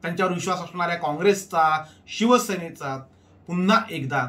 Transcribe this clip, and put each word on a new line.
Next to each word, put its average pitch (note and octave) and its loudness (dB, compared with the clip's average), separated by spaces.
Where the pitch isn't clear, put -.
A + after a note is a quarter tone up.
त्यांच्यावर F3 0
विश्वास F3 -2
असणाऱ्या F3 -4
काँग्रेसचा, D#3+ 2
शिवसेनेचा F3+ 0
पुन्हा F#3 2
एकदा C3+ -4